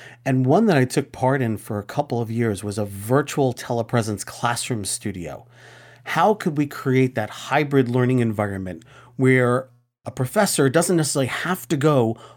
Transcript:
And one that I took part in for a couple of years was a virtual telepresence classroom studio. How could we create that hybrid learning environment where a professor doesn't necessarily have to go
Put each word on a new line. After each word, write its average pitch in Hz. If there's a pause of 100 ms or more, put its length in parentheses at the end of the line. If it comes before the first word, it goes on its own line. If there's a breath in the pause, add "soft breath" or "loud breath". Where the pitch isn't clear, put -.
(260 loud breath)
And 131
one 175
that 180
I 131
took 135
part 131
in 113
for 104
a 98
couple 127
of 110
years 110
was 104
a 104
virtual 123
telepresence 113
classroom 117
studio. 90 (560 soft breath)
How 170
could 175
we 147
create 131
that 107
hybrid 139
learning 123
environment 101 (320 soft breath)
where 127 (360)
a -
professor 143
doesn't 170
necessarily 139
have -
to 156
go 131 (200 loud breath)